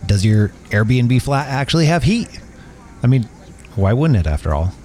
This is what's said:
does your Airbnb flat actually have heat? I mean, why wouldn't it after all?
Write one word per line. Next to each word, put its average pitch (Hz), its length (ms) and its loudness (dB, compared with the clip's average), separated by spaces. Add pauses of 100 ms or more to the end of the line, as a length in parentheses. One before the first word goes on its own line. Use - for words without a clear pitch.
does 101 180 0
your 107 240 2 (220)
Airbnb 120 520 2
flat 135 260 -4
actually 143 380 0
have 160 160 0
heat? 208 260 0 (720)
I 123 40 0
mean, 127 180 2 (520)
why 98 160 0
wouldn't 139 260 2
it 80 80 0
after 76 280 -2
all? 85 180 -2 (120)